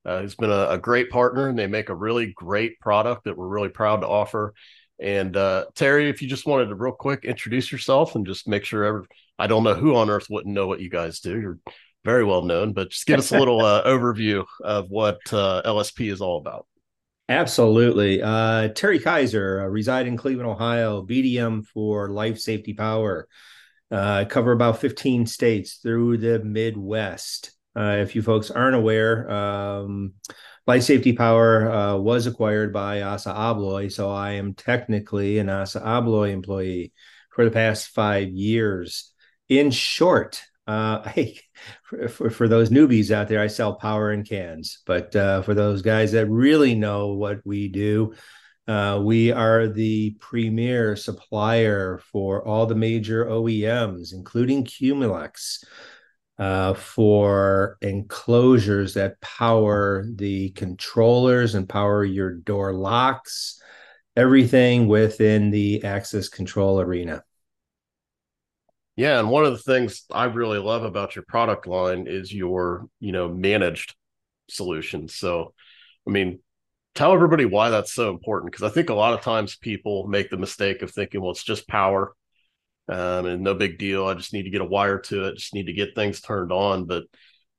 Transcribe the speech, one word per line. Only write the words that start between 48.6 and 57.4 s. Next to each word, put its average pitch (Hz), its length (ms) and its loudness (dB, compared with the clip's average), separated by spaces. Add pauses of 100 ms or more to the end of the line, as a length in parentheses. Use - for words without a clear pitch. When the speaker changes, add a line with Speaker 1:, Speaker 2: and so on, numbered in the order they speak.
Speaker 2:
uh, 101 340 0
we 113 300 4
are 113 380 4
the 107 500 -2
premier 113 800 -2
supplier 104 1040 0 (100)
for 98 340 -2
all 107 200 2
the 113 100 0
major 113 540 0
O 113 180 0
E 110 140 0
Ms, 104 500 -2
including 123 540 -2
Cumulex, 123 1000 -4 (720)
uh, 95 380 0
for 101 1080 2